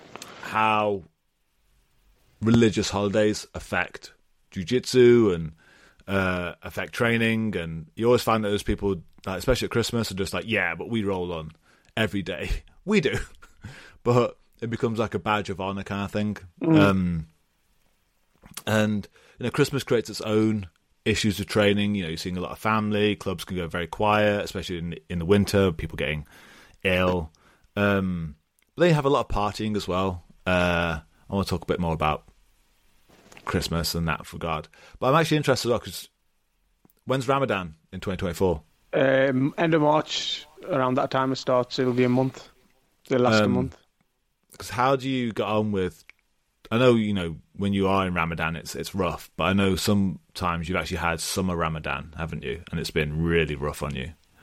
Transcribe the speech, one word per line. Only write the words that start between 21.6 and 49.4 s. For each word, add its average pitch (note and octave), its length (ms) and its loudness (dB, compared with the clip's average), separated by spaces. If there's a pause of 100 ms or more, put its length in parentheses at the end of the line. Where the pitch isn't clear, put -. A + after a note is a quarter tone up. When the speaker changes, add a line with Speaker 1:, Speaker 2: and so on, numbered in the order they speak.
Speaker 1:
You G2 80 -2
know, D#2+ 60 -6
you're E2 80 -6
seeing F2+ 200 -6
a F2+ 40 -4
lot F2+ 120 -6
of - 60 -14
family, G#2+ 580 2
clubs F#2 260 -6
can F#2 140 -8
go E2+ 100 -4
very E2+ 200 -6
quiet, G#2 560 2
especially F2 340 -8
in, E2+ 180 -8 (140)
in F2 100 -4
the E2 60 -4
winter, G2 480 4
people - 240 -10
getting D2+ 280 -4 (580)
ill. F2+ 460 2 (460)
Um, F#2 600 0 (400)
but D#3 80 0
they F3 100 6
have C#3+ 120 2
a C#3 40 2
lot C#3 120 4
of - 60 -4
partying G#2 480 -2
as G2 120 -4
well. F#2 360 -2 (240)
Uh, F2 520 2 (300)
I - 40 -12
wanna F#2+ 120 0
talk F2 180 -4
a - 40 -20
bit F2 140 0
more E2 120 0
about D2+ 300 -2 (1200)
Christmas E2 500 -2
and E2 120 -2
that - 260 -4
regard. D#2+ 340 -6 (320)
But B2+ 100 0
I'm D#3 100 6
actually D#3 180 2
interested C3 300 0
as A#2+ 40 2
well, A2 80 0
'cause - 280 -14 (1000)
when's B2+ 220 -2
Ramadan A#2 480 0 (160)
in F#2 80 -12
twenty F2+ 180 -4
twenty-four? F2 440 0 (320)
Speaker 2:
Um, C3+ 640 2
end E3 160 2
of D#3 80 4
March, - 640 0 (200)
around C3 280 0
that C#3+ 160 0
time C3 220 0
it - 20 -8
starts. B2+ 440 0
It'll B2+ 140 0
be B2+ 120 2
a B2 40 2
month. C3 380 0 (640)
It'll B2+ 140 2
last A2 180 4
a G#2 40 4
Speaker 1:
Um, G2+ 60 2
Speaker 2:
month. F#2 260 -2 (800)
Speaker 1:
'cause - 140 -14
how C3 260 2
do B2+ 120 -4
you B2 220 -2
get G#2+ 160 -2
on G#2+ 240 0
with, F#2 320 -2 (680)
I A2+ 80 0
know, B2+ 180 6
you G#2 180 2
know, E2+ 240 -2 (180)
when G2+ 180 -2
you G2 140 2
are F#2+ 180 2
in F2+ 80 -2
Ramadan, E2 440 -2
it's, - 180 -12
it's D#2 180 -8
rough, F2 440 -4
but D#2+ 80 0